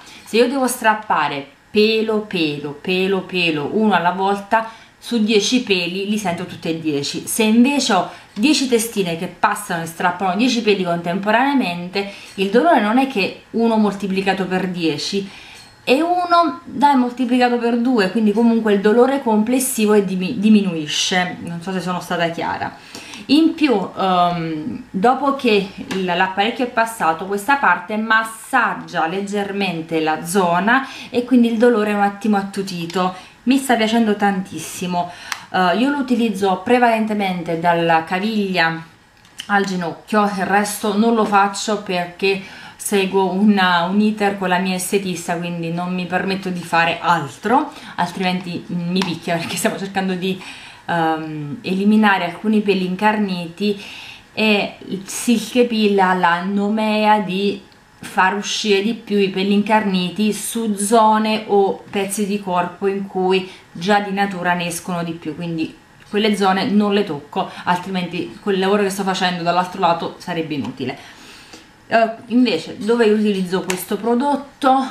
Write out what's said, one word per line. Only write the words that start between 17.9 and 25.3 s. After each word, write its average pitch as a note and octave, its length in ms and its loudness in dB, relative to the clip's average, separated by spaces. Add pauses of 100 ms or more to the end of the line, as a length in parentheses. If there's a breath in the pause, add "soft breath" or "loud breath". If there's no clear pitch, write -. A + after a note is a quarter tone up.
quindi G#3+ 220 2
comunque A3+ 420 4
il G3 80 2
dolore B3 400 4
complessivo A3 720 2
è G#3 100 6
dimi-, F#3 360 -4
diminuisce, F3+ 1000 2
non E3+ 200 -10
so F#3+ 100 -8
se F#3 80 -4
sono F3 200 -4
stata E3+ 300 -2
chiara. - 460 -6 (520 loud breath)
In D#4 260 6
più, B3+ 420 2
ehm, F3 920 0
dopo B3+ 460 2